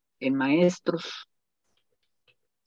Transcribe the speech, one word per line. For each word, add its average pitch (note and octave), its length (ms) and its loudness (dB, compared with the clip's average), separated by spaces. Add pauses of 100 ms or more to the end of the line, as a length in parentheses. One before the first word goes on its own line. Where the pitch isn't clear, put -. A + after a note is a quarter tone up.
(200)
en C3+ 160 -2
maestros E3 920 0 (1400)